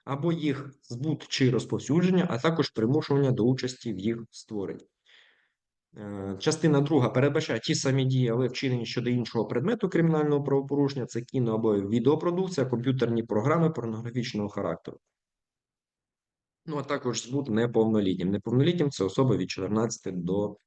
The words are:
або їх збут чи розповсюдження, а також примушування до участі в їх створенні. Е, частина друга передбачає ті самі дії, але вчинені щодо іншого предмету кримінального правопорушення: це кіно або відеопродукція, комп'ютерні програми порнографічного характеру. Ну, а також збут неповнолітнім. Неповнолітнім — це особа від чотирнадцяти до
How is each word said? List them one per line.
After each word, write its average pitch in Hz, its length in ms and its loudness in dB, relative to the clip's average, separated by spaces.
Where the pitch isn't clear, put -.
або 135 280 -2
їх 143 360 -4
збут 143 440 -6
чи 127 240 2
розповсюдження, 165 800 2
а 113 80 -2
також 160 320 0
примушування 139 600 2
до 127 120 2
участі 123 500 0
в 92 60 -8
їх 113 180 -2
створенні. - 560 -10
Е, 101 420 -8
частина 151 420 2
друга 143 280 4
передбачає 139 500 0
ті - 160 0
самі 135 300 0
дії, 131 240 2
але 123 180 0
вчинені 123 380 -2
щодо 120 240 -4
іншого 117 360 0
предмету 180 440 -2
кримінального 151 540 2
правопорушення: 139 640 0
це 117 160 -6
кіно 120 320 -2
або 110 280 2
відеопродукція, 151 840 0
комп'ютерні 120 580 0
програми 147 460 2
порнографічного 110 800 -6
характеру. - 500 -6
Ну, 151 120 -6
а 135 60 -4
також 123 400 -4
збут 135 260 -4
неповнолітнім. 110 800 2
Неповнолітнім — 143 600 2
це - 120 -2
особа 110 340 2
від 90 120 -2
чотирнадцяти 104 640 -2
до 92 560 -2